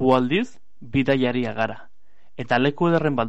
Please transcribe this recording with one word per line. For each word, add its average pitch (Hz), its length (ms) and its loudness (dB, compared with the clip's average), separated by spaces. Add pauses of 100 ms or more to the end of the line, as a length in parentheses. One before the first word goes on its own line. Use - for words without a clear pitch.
Gu 131 160 6
aldiz, 147 400 0 (240)
bidaiaria 127 720 0
gara. 110 220 -2 (640)
Eta 127 160 0
leku 143 320 2
ederren 156 300 2
bat 117 100 0